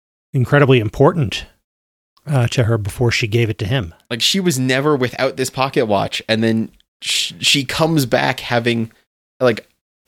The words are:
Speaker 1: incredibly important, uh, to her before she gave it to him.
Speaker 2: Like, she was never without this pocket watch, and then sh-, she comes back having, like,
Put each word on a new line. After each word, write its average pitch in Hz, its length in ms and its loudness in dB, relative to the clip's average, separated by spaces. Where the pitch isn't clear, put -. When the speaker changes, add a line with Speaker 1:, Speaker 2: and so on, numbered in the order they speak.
Speaker 1:
incredibly 135 460 4
important, 131 680 0
uh, 131 200 2
to 127 180 0
her 113 140 2
before 107 320 -2
she - 160 -2
gave 113 240 0
it - 80 -8
to 107 80 -6
him. 95 260 -4
Speaker 2:
Like, 117 140 -6
she - 180 0
was 175 180 0
never 135 380 2
without 131 400 -2
this 131 140 -4
pocket 131 360 -2
watch, 104 420 -2
and 113 140 0
then 113 280 0
sh-, - 380 -4
she - 240 2
comes 160 420 0
back 127 340 0
having, 117 520 -2
like, 120 280 0